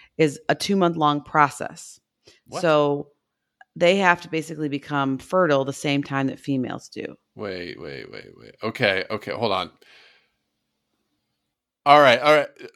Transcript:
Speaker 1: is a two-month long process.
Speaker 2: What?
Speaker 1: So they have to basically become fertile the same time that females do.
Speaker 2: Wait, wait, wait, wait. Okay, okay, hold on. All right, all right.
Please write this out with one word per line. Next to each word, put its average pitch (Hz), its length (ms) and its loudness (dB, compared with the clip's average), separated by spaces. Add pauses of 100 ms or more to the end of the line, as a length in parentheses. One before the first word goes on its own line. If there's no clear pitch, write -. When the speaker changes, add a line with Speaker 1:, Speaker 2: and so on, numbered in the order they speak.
(180)
Speaker 1:
is 156 200 0 (100)
a 139 60 0
two-month 175 420 0
long 147 260 0
process. - 800 -4 (460)
Speaker 2:
What? 180 160 -8
Speaker 1:
So 147 460 0 (680)
they 175 220 4
have 180 260 2
to - 60 -20
basically 156 400 -6
become 139 500 -4
fertile 147 460 0
the 139 80 -6
same 143 300 -4
time 135 260 -4
that - 100 -10
females - 500 -6
do. - 280 -14 (180)
Speaker 2:
Wait, 90 460 -10
wait, 69 320 -14
wait, 50 140 -16 (100)
wait. - 260 -20
Okay, 104 480 0
okay, 104 220 -6
hold 107 200 -2
on. 92 180 -4 (2250)
All 147 160 8
right, 135 200 6
all 151 160 4
right. 143 120 0 (280)